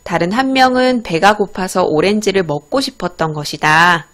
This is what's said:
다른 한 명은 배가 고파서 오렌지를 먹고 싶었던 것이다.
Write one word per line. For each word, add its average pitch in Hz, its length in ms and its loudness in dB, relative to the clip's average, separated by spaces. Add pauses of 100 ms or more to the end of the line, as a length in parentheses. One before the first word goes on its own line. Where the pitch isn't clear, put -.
다른 175 300 -2
한 262 220 0
명은 254 480 2
배가 190 340 2
고파서 185 480 -2
오렌지를 190 600 0
먹고 156 360 -4
싶었던 175 540 -6
것이다. 156 800 0